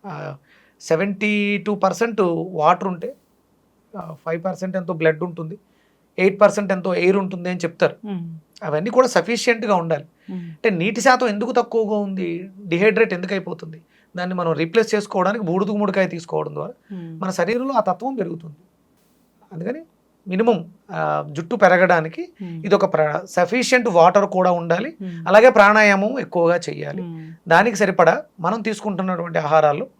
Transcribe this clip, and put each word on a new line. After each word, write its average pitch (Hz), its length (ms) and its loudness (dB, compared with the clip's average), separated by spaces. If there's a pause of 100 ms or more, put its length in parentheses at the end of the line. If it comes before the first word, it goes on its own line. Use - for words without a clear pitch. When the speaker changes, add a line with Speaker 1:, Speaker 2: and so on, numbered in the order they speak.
Speaker 1:
ఆ, 147 300 -12 (440)
సెవెంటీ 202 760 -2
టూ 202 160 -4
పర్సెంట్ 208 460 -2 (300)
వాటర్ 180 380 2
ఉంటే, 180 260 -10 (800)
ఆ, 165 180 -12 (120)
ఫైవ్ 165 180 -6
పర్సెంట్ 185 320 -6
ఎంతో 180 160 -6
బ్లడ్ 160 300 0
ఉంటుంది, 170 360 -10 (600)
ఎయిట్ 202 220 2
పర్సెంట్ 202 320 4
ఎంతో 185 220 -4
ఎయిర్ 180 220 2
ఉంటుంది 185 320 -4
అని 180 100 -4
చెప్తారు. 170 460 -2
Speaker 2:
మ్మ్. 170 340 -10 (260)
Speaker 1:
అవన్నీ 156 260 -2
కూడా 254 160 4
సఫిషియెంట్గా 220 680 0
ఉండాలి. 165 300 -2 (260)
Speaker 2:
మ్మ్. 185 100 -8
Speaker 1:
అంటే 170 300 -4
నీటి 202 300 -2
శాతం 254 280 4
ఎందుకు 214 240 -4
తక్కువగా 226 440 -2
ఉంది? 185 540 -6 (160)
డిహైడ్రేట్ 196 480 2
ఎందుకు 185 200 -6
అయిపోతుంది? 165 480 -10 (340)
దాన్ని 180 180 -6
మనం 170 180 0
రీప్లేస్ 165 420 0
చేసుకోవడానికి 208 500 -2
బూడిద 185 240 0
గుమ్మడికాయ 196 380 0
తీసుకోవడం 156 480 -6
ద్వారా 151 180 -8 (200)
Speaker 2:
మ్మ్. 165 280 -12
Speaker 1:
మన 185 100 -6
శరీరంలో 233 440 -2
ఆ 226 60 2
తత్వం 208 340 -4
పెరుగుతుంది. 170 420 -8 (960)
అందుకని 202 280 -8 (480)
మినిమం, 185 420 2 (200)
ఆ, 151 420 -4
జుట్టు 170 240 -6
పెరగడానికి 180 720 4 (140)
Speaker 2:
మ్మ్. 170 220 -12
Speaker 1:
ఇది 202 100 2
ఒక 190 200 0
ప్ర-, 156 300 -2
సఫిషియెంట్ 233 640 0
వాటర్ 185 380 6
కూడా 185 240 0
ఉండాలి. 175 520 -2
Speaker 2:
మ్మ్. 170 260 -10
Speaker 1:
అలాగే 226 220 8
ప్రాణాయామం 214 680 6
ఎక్కువగా 175 420 0 (100)
చేయాలి. 147 320 -8
Speaker 2:
మ్మ్. 165 300 -14 (160)
Speaker 1:
దానికి 196 280 6
సరిపడా 185 460 4 (180)
మనం 202 220 -2
తీసుకుంటున్నటువంటి 185 760 -4
ఆహారాల్లో 156 480 2 (140)